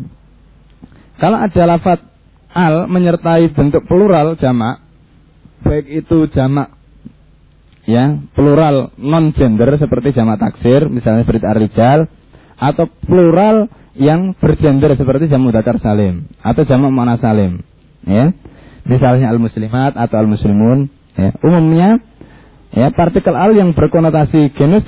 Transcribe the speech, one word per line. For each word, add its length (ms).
kalau 180
ada 280
lafaz 340
al 340
menyertai 640
bentuk 320
plural 540
jamak, 420
baik 240
itu 400
jamak, 440
ya, 360
plural 600
non 360
gender 440
seperti 360
jamak 240
taksir, 500
misalnya 380
seperti 200
ar-rijal, 600
atau 280
plural 600
yang 480
bergender 560
seperti 320
jamak 240
mudzakkar 240
salim 480
atau 240
jamak 240
muannats 320
salim, 400
ya. 240
Misalnya 480
al-muslimat 640
atau 240
al-muslimun, 720
ya. 240
Umumnya, 640
ya, 160
partikel 480
al 160
yang 240
berkonotasi 800
genus 300